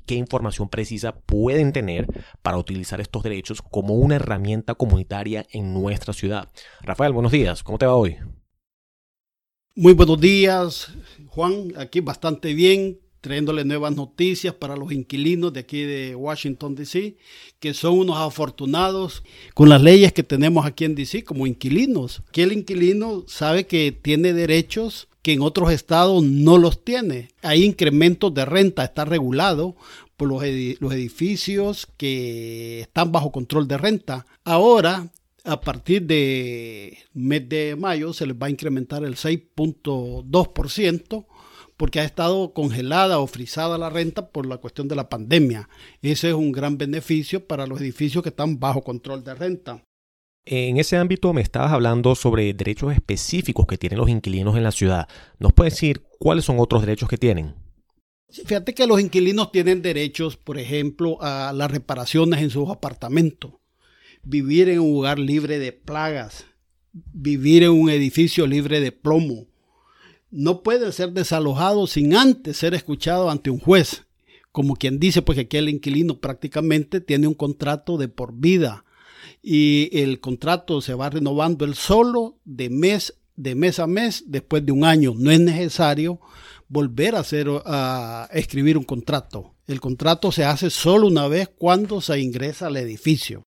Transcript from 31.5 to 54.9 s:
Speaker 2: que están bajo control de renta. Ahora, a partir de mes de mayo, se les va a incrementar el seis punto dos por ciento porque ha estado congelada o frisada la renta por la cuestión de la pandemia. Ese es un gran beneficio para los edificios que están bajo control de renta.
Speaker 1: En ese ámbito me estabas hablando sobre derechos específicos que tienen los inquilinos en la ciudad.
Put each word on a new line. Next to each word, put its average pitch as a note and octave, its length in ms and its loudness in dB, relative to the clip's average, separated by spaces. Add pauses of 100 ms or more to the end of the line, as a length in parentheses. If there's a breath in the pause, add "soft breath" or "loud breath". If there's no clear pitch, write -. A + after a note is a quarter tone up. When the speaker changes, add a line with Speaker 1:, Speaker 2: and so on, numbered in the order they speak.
Speaker 2:
que A#2 840 -8
están E3 280 -2
bajo D3+ 220 -2
control C#3 340 -2
de C#3 120 -4
renta. D#3 480 -4 (180 soft breath)
Ahora, F3+ 640 4 (360)
a D#3 180 -6
partir D#3 400 -2
de B2 960 -4 (160)
mes C3 340 -2
de D3+ 260 -4
mayo, D#3+ 380 -6
se D#3 140 -8
les C3 100 -8
va C3+ 120 -6
a - 20 -4
incrementar C#3+ 520 -6
el C3+ 140 -8
seis D#3+ 240 -4 (140)
punto C3 720 -6
dos F3 220 2
por - 200 -6
ciento G3 580 -4 (520 soft breath)
porque D3+ 220 -2
ha D3+ 40 -2
estado E3+ 480 -2
congelada D3+ 640 0
o C#3 80 0
frisada D#3+ 520 -8
la E3 100 -8
renta E3+ 400 -6
por C#3+ 160 -8
la B2+ 140 -10
cuestión C#3 300 -10
de D3+ 80 -6
la C3+ 120 -6
pandemia. A#2 640 0 (320 soft breath)
Ese D3 260 -2
es E3+ 60 0
un D#3 180 0
gran C#3 240 -4
beneficio D#3 680 -4
para C#3 200 -8
los C3+ 140 -10
edificios C#3+ 420 -4
que E3 60 -8
están D3 320 -4
bajo C3 220 -2
control C3 420 -10
de C3 100 -14
renta. D#3 480 -10 (640)
Speaker 1:
En B2+ 300 -2
ese E3 220 0
ámbito F3+ 340 0
me D3 80 0
estabas C3 320 -2
hablando A#2+ 420 2
sobre A2 380 0
derechos G2+ 400 -6
específicos - 760 -2
que F#2 120 -6
tienen F#2 200 -4
los A#2 120 2
inquilinos G#2 480 -2
en A#2 40 0
la A2 100 0
ciudad. F#2+ 360 0 (300 loud breath)